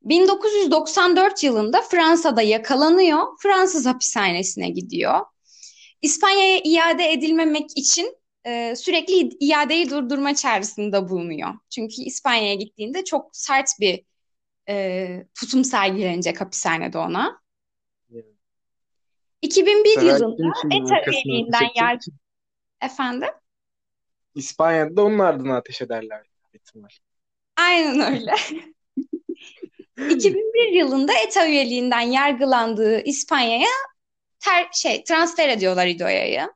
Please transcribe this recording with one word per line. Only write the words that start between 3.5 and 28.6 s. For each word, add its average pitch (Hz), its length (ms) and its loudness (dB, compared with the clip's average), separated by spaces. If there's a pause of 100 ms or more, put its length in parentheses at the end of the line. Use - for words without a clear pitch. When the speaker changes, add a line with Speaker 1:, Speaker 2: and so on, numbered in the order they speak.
Speaker 1:
hapishanesine 190 840 -2
gidiyor. 180 500 -2 (800)
İspanya'ya 381 640 2
iade 330 480 2
edilmemek 311 640 0
için, 349 400 -2 (300)
e, 233 300 -6
sürekli 359 380 -2
i-, 285 260 2
iadeyi 294 500 2
durdurma 285 440 -2
çağrısında 208 760 -2
bulunuyor. 170 400 -6 (220)
Çünkü 220 320 -10
İspanya'ya 226 520 -2
gittiğinde 214 500 -8
çok 294 280 -6
sert 269 380 -2 (100)
bir, 285 240 -2 (640)
e, 185 580 -6 (140)
tutum 262 240 0
sergilenecek 190 760 -2
hapishanede 170 580 -4
ona. 190 420 -4 (720)
Speaker 2:
Evet. 113 120 -18 (1160)
Speaker 1:
İki 330 240 2
bin 415 180 4
bir 427 100 6
Speaker 2:
Sever 339 100 2
Speaker 1:
yılında - 320 4
Speaker 2:
kim 330 240 0
şimdi 311 140 -2
Speaker 1:
eta 403 200 0
Speaker 2:
arkasına - 200 0
Speaker 1:
üyeliğinden 233 440 -2
Speaker 2:
ateş 233 240 0
edecek? - 0 -
Speaker 1:
yar-, 240 180 0 (840)
Efendim? 254 460 -6 (1040)
Speaker 2:
İspanya'da 160 680 0
onun 214 140 2
ardına 135 380 0
ateş - 260 -8
ederler 110 440 -10 (260)
büyük - 160 -20
ihtimal. 202 200 -20 (680)
Speaker 1:
Aynen 330 440 2 (140)
öyle. 233 200 -2 (1400)